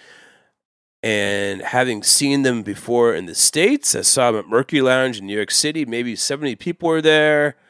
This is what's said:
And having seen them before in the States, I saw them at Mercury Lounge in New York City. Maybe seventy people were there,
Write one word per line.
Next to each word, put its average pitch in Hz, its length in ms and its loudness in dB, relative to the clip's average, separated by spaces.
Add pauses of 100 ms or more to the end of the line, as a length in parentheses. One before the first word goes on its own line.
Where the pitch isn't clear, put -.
(1040)
And 101 580 -2
having 127 400 -2
seen 143 400 2
them 123 220 0
before 117 500 0
in 90 140 -6
the 82 80 -12
States, 226 580 2
I - 80 -2
saw 123 300 2
them 110 80 -2
at 92 80 -10
Mercury 131 340 0
Lounge 127 380 2
in 98 80 -12
New 101 80 -6
York 104 160 -4
City. 151 340 -2
Maybe 117 300 -6
seventy 139 400 -4
people 170 340 -4
were 160 140 0
there, 151 520 4 (140)